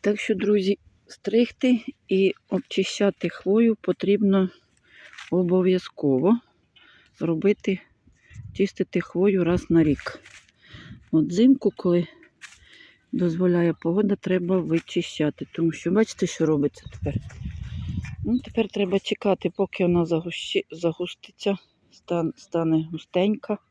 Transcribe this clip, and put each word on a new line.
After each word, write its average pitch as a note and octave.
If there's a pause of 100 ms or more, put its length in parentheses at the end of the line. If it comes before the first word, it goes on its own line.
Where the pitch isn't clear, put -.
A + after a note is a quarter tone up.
Так G#3
що, A3
друзі, G3 (300)
стригти A#3 (280)
і F#3+ (160)
обчищати -
хвою A3
потрібно G3 (840)
обов'язково. F3+ (800)
Робити, F#3 (760)
чистити -
хвою F#3+
раз F3
на E3
рік. - (920)
От D#3+
взимку, A3+
коли F3 (1040)
дозволяє F3
погода, G3
треба F#3
вичищати. D#3+
Тому E3
що, E3+
бачите, G3+
що -
робиться D3
тепер. - (1120)
Ну, A#3
тепер -
треба G3
чекати, -
поки F#3+
вона F3
загущи-, E3
загуститься, F3 (340)
стан-, E3+
стане D#3+
густенька G3 (140)